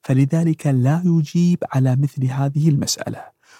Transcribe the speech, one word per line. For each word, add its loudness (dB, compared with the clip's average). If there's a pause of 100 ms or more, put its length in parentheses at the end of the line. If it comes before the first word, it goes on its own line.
فلذلك 0
لا 2
يجيب 0 (100)
على 2
مثل -2
هذه 0
المسألة. -4 (360)